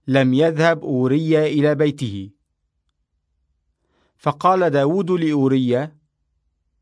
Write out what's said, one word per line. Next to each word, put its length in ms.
"لم 260
يذهب 500
أوريا 600
إلى 300
بيته." 560
فقال 520
داود 420
لأوريا: 840